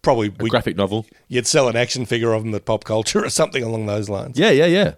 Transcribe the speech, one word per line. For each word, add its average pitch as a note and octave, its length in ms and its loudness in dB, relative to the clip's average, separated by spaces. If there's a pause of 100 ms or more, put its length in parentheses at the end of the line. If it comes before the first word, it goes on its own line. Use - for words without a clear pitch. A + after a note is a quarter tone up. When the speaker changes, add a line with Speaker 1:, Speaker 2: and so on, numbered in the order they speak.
Speaker 1:
probably A#2 260 2
Speaker 2:
A G2+ 140 -6
Speaker 1:
we A2+ 80 0
Speaker 2:
graphic A#2 260 0
novel. G2 300 -2 (220)
Speaker 1:
You'd B2 180 -2
sell C#3 200 4
an A2+ 100 0
action B2 280 -2
figure A2+ 300 0
of A2 100 -2
him A2 100 -4
at G2+ 120 -6
Pop A2 180 -2
Culture A2 400 -2
<laughs> - 0 -
or B2+ 60 -6
something C#3+ 320 -2
along A2 240 -4
those G#2 240 -4
lines. G#2 280 -6
Speaker 2:
Yeah, G3+ 120 4
yeah, C#3 160 6
yeah. F3 320 2